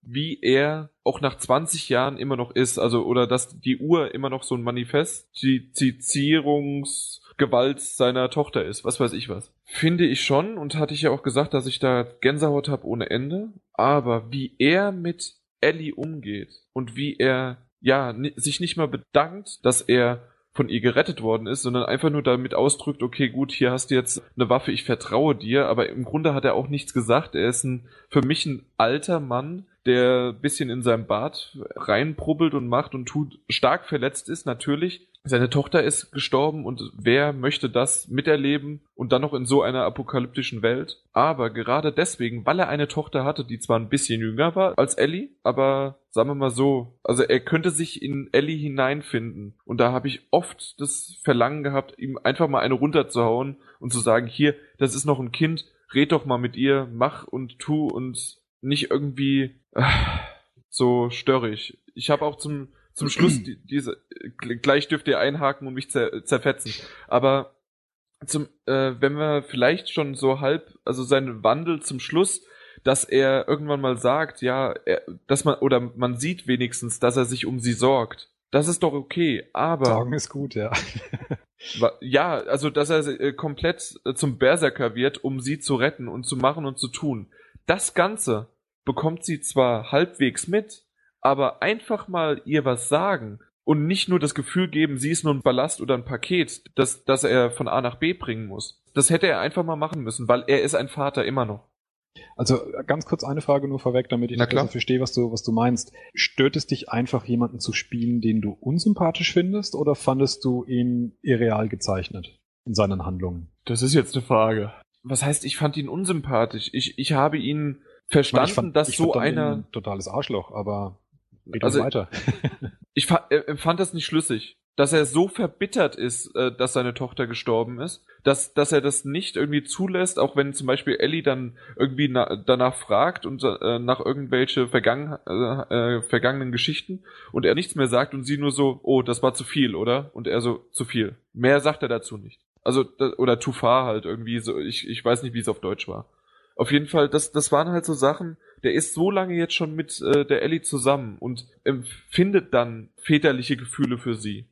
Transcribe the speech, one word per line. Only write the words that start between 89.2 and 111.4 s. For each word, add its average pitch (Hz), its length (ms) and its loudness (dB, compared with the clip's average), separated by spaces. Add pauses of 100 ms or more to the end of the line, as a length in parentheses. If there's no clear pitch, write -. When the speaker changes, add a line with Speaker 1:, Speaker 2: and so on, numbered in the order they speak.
Speaker 1:
sie 151 160 -4
zwar 120 500 2
halbwegs 139 560 0
mit, 208 380 -4 (380)
aber 135 400 2
einfach 214 440 -2
mal 160 380 -2
ihr 143 220 0
was 123 240 0
sagen 147 480 0 (260)
und 151 220 2
nicht 190 240 0
nur 180 80 4
das 147 160 0
Gefühl 180 340 -2
geben, 151 300 0
sie 139 120 -2
ist 165 140 -2
nur 151 80 2
ein 135 80 0
Ballast 131 400 0
oder 131 140 0
ein 120 100 -4
Paket, 143 600 -4 (100)
das, - 320 0
das 135 180 2
er 123 260 4
von 120 160 -6
A 123 140 0
nach 120 160 -4
B 165 160 0
bringen 113 340 -6
muss. 98 360 -12 (100)
Das 143 160 2
hätte 165 180 4
er 131 140 2
einfach 160 240 -2
mal 165 120 -4
machen 156 260 -6
müssen, 113 260 -6
weil 123 200 4
er 135 140 6
ist 143 120 0
ein 135 140 0
Vater - 360 -2
immer 127 220 -2
noch. 104 200 -10 (680)
Speaker 2:
Also, - 240 2 (260)
ganz 156 200 -2
kurz - 180 -4
eine 143 160 -4
Frage 139 280 0
nur 135 120 -4
vorweg, 127 280 0
damit 120 220 -2
ich 120 60 -6
Speaker 1:
Na 120 100 2
klar. 139 180 2
Speaker 2:
besser - 80 -6
verstehe, 127 280 0
was 127 120 -2
du, 120 200 0
was 110 100 -6
du - 80 -4
meinst. 117 420 0 (220)
Stört - 420 2
es 151 100 -4
dich - 240 -4
einfach, 120 340 0
jemanden 120 340 0
zu - 140 -6
spielen, 120 480 -2
den 110 220 2
du 104 80 -2 (100)
unsympathisch 165 720 0
findest, 190 420 0
oder 147 200 2
fandest 135 500 0
du 123 200 0
ihn 123 580 0
irreal 110 460 2